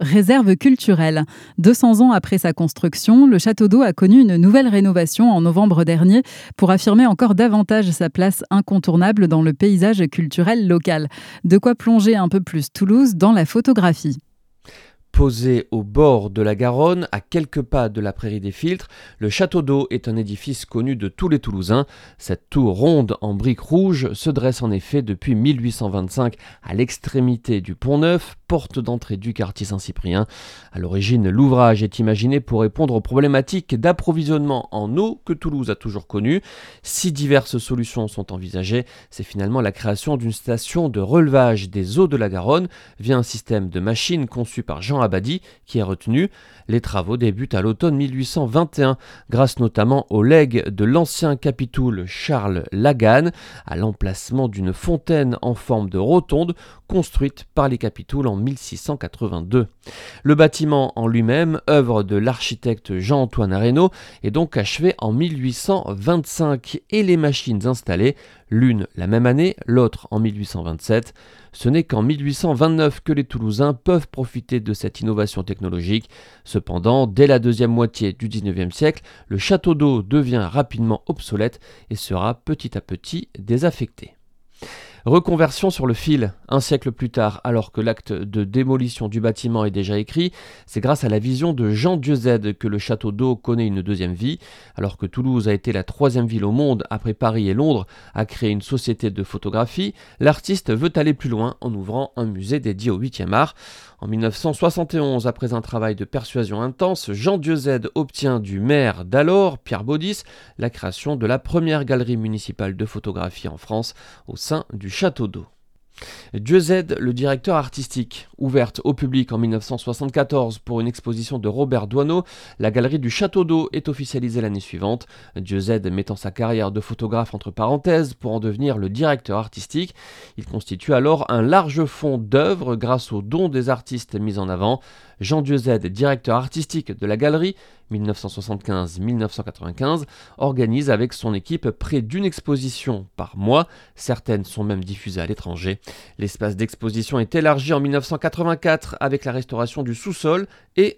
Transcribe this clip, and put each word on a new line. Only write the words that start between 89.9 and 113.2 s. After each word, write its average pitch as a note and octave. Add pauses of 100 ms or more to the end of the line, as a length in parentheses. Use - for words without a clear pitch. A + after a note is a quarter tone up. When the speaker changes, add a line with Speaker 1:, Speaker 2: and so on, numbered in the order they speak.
Speaker 2:
écrit, D#3+ (360)
c'est -
grâce C#3
à A#2+
la G#2+
vision C3
de A#2
Jean C#3
Dieuze B2
que A#2
le G#2
château A2
d'eau B2
connaît A#2
une G2
deuxième F2+
vie. A#2+ (380)
Alors G2
que G2+
Toulouse B2
a G#2
été G#2
la F#2+
troisième B2
ville G#2+
au G#2
monde C3
après A2
Paris A2
et F#2+
Londres C3+ (260)
à A2
créer G#2+
une G#2
société A#2+
de G2
photographie, A2+ (240)
l'artiste D3+
veut C3+
aller D3+
plus C3
loin A2+
en A#2+
ouvrant G#2+
un A#2+
musée G#2
dédié A2
au F#2
huitième F#2+
art. C#3 (460)
En G2+
mille A2
neuf A2+
cent D#3
soixante E3+
et D#3+
onze, C3
après A#2+
un A#2
travail A2
de G2
persuasion A2+
intense, D3
Jean E3
Dieuze D3 (240)
obtient C3+
du G2
maire A2
d'alors, D#3
Pierre G#2
Baudis, D#3 (360)
la A#2
création A#2+
de A2+
la B2
première D#3
galerie B2
municipale G#2+
de G#2+
photographie F#2